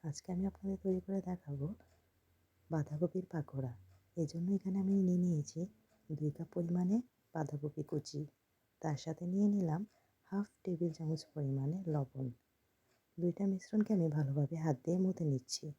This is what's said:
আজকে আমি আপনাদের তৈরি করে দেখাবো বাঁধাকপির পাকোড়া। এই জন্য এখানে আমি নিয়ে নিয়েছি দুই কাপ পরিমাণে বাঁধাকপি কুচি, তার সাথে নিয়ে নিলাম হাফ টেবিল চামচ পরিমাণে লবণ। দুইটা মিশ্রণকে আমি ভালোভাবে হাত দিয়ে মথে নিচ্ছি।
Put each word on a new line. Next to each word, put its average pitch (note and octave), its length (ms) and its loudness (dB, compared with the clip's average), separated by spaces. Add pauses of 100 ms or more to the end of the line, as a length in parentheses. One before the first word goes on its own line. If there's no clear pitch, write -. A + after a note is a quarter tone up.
আজকে E3 280 -6
আমি F#3 140 0
আপনাদের G3 360 -4
তৈরি F#3 180 0
করে G3 200 -2
দেখাবো D3 460 -6 (1040)
বাঁধাকপির D#3+ 560 0
পাকোড়া। C3+ 460 -4 (440)
এই E3 100 2
জন্য E3+ 260 -4
এখানে F#3+ 260 0
আমি F#3+ 240 2
নিয়ে F3+ 160 4
নিয়েছি D#3+ 420 0 (500)
দুই D3+ 200 0
কাপ E3 220 -8
পরিমাণে F3+ 440 2 (380)
বাঁধাকপি D3+ 480 -4
কুচি, D3 380 -4 (600)
তার D3+ 140 0
সাথে D#3+ 300 -6
নিয়ে G3 220 4
নিলাম F#3 340 2 (420)
হাফ G3+ 240 -4 (140)
টেবিল E3+ 300 0
চামচ D#3 320 -2
পরিমাণে C#3 640 -2
লবণ। C3+ 400 -2 (920)
দুইটা E3+ 280 0
মিশ্রণকে G#3 460 0
আমি E3+ 160 4
ভালোভাবে D3 480 2
হাত D#3 280 2
দিয়ে F3 140 2
মথে F#3 260 2
নিচ্ছি। C#3 420 -2 (120)